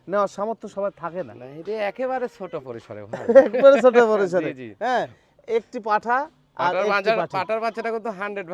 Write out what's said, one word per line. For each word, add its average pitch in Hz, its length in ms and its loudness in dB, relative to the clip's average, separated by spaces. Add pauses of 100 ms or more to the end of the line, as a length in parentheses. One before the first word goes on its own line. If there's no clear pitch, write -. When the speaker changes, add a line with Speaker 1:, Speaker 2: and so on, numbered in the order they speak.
Speaker 1:
নেওয়ার 196 280 -2
সামর্থ্য 214 320 -8
সবার 196 280 -6
থাকে 165 320 -10
না। 107 60 -20
Speaker 2:
না, 120 120 -18 (120)
এটা 170 140 -10 (180)
একেবারে 254 380 -6
ছোট - 280 -14
পরিসরে, 117 460 -12
ভাই। 104 240 -10
Speaker 1:
<laughs> 254 200 10
একবারে 262 360 6
ছোট 240 140 6 (160)
পরিসরে। 180 420 0
Speaker 2:
জি, - 60 -
জি। 120 80 -12 (120)
Speaker 1:
হ্যাঁ, 226 240 0 (440)
একটি 233 320 -4
পাঠা 214 360 0
আর - 560 -4
Speaker 2:
পাঠার 180 60 -2
Speaker 1:
একটি 202 120 -2
Speaker 2:
বাচ্চা, 202 260 0
Speaker 1:
পাঠি। 170 200 -4
Speaker 2:
পাঠার 214 240 -4
বাচ্চাটা 226 340 -6
কিন্তু 226 160 -6
হান্ড্রেড 202 440 -8